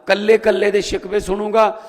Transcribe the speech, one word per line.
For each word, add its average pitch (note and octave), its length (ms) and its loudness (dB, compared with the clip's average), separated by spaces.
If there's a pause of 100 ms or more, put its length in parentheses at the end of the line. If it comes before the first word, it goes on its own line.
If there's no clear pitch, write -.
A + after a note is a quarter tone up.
ਕੱਲੇ G#3 320 4
ਕੱਲੇ G#3 320 0
ਦੇ G3 100 0
ਸ਼ਿਕਵੇ G3 400 -4
ਸੁਣੂੰਗਾ, G#3+ 680 -2